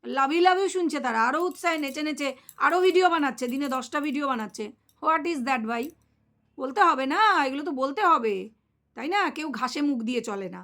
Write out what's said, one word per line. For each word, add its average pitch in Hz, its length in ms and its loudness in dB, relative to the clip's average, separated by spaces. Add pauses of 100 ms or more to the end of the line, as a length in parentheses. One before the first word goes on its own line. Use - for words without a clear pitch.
লাভ 269 280 0
ইউ, 339 80 2
লাভ 359 180 6
ইউ 392 100 0
শুনছে 339 320 -2
তারা, 226 280 -2
আরও 294 180 0
উৎসাহে 339 320 -2
নেচে 277 240 -6
নেচে 294 260 -4 (280)
আরও 311 240 2
ভিডিও 370 300 6
বানাচ্ছে, 294 380 -2
দিনে 269 200 -4
দশটা 262 320 -4
ভিডিও 285 280 -2
বানাচ্ছে। 220 360 -6 (380)
What 311 240 2
is 330 220 -2
that 254 180 0
ভাই? 233 180 -4 (760)
বলতে 269 240 -2
হবে 302 240 4
না, 311 140 0 (260)
এগুলো 277 160 -4
তো 302 100 -4
বলতে 277 300 -2
হবে, 269 320 4 (600)
তাই 240 120 -6
না? 392 120 0 (100)
কেউ 311 200 -8
ঘাসে 247 320 -4
মুখ 285 200 0
দিয়ে 233 180 -2
চলে 196 280 -6
না। 180 160 -12